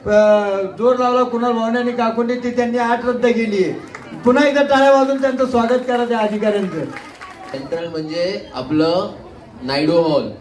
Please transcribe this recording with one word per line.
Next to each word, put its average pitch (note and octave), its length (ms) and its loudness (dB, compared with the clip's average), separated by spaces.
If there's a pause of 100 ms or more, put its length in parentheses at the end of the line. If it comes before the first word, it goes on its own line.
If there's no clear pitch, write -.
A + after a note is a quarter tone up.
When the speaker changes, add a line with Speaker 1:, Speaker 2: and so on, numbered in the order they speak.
(100)
Speaker 1:
अ, G#3 360 6 (320)
जोर B3 180 4
लावला B3 260 2
कुणाल A#3 300 0
भावने A3+ 260 0
आणि A#3+ 140 -2
काकूंनी A#3 420 0
ती A#3+ 160 -4
त्यांनी A#3+ 280 0
अट A#3+ 260 0
रद्द A#3+ 220 0
केली G#3+ 380 2
आहे. C#3 80 -4 (520)
पुन्हा C#4 240 4
एकदा C#4+ 140 2
टाळ्या C#4 300 4
वाजून C4+ 300 2
त्यांचं C4 240 0
स्वागत B3 420 2
करा A#3+ 160 0
त्या A#3 140 -2
अधिकाऱ्यांचं. G#3 600 -2 (760)
Speaker 2:
यंत्रण E3 340 -8
म्हणजे E3 520 -6 (140)
आपलं D#3+ 560 0 (520)
नायडू C#3+ 300 0
हॉल D3+ 360 2 (120)